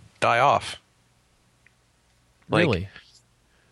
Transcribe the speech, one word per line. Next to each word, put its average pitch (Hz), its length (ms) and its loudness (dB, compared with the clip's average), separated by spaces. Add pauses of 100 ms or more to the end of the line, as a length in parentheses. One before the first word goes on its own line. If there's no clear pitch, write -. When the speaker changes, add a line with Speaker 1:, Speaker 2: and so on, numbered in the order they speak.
(200)
Speaker 1:
die 117 200 0
off. 123 380 0 (1700)
Like, 107 160 2
Speaker 2:
Really? 98 220 -4 (840)